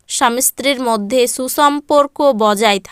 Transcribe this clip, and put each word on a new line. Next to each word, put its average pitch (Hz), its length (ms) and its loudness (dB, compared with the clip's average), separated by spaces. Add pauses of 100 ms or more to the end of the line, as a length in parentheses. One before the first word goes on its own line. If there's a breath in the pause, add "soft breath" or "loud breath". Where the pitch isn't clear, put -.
স্বামী 247 320 -2
স্ত্রীর 262 400 -2
মধ্যে 226 460 -2
সুসম্পর্ক 285 920 0 (260)
বজায় 208 380 2 (100)